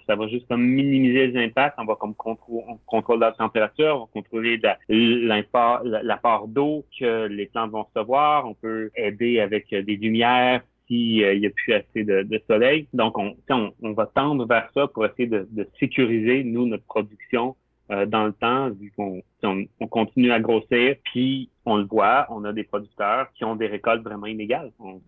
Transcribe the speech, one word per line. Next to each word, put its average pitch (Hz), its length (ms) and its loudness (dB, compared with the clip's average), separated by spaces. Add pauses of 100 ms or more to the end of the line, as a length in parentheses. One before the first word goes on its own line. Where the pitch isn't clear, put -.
ça 104 100 0
va 107 120 -4
juste 120 200 -8
comme 120 140 0
minimiser 131 640 4
les 123 180 0
impacts. 131 340 0
On 120 60 -10
va 107 120 -2
comme 104 180 -8
contrô-, 113 520 -8
on - 200 -16
contrôle 113 340 0
la 113 120 4
température, 117 640 0
on 123 40 -6
va 113 60 -14 (160)
contrôler 117 340 -2
la, 110 220 0 (100)
l'import-, 117 960 2
la, 110 180 -4
l'apport 110 460 0
d'eau 143 360 -2 (140)
que 113 280 0
les 101 200 -6
plantes 113 260 -4
vont 107 120 -6 (100)
recevoir. 135 540 2
On 107 60 -12
peut 110 420 -6
aider 113 440 0
avec, 101 320 -2
euh, 98 100 -2
des 101 140 -4
lumières 120 680 2 (240)
si, 113 360 2
euh, 98 120 4
il 101 80 0
y 104 40 2
a 98 40 -2
plus - 240 0
assez 107 300 -2
de, 98 180 2
de 107 260 -4
soleil. 131 460 2
Donc, 113 240 0
on, 101 140 -4
tu - 40 -20 (120)
sais, 143 60 -2
on, 107 280 -2
on 110 100 -6
va 107 140 0
tendre 139 400 0
vers 113 280 0
ça 139 140 2
pour 110 160 -2
essayer 120 240 -2
de, 104 220 -2
de 107 180 -8 (100)
sécuriser, 123 640 0
nous, 120 220 -2
notre 110 180 -4
production, 113 720 -4 (340)
euh, 101 140 0
dans 107 220 2
le 104 60 -2
temps, 127 380 -2
vu 101 260 -12
qu'on, 98 260 -6 (200)
on, 98 220 -2 (160)
on 110 60 -8
continue 120 440 2
à 117 100 2
grossir, 120 640 0
puis 131 440 -4 (160)
on 110 140 2
le 101 80 0
voit, 110 440 2
on 107 140 -10
a 104 80 -6
des 107 120 -6
producteurs 107 680 -4
qui - 100 -8
ont 110 120 -4
des 110 100 -2
récoltes 113 360 -2
vraiment 104 240 -12
inégales. 110 520 -6
En 95 300 -16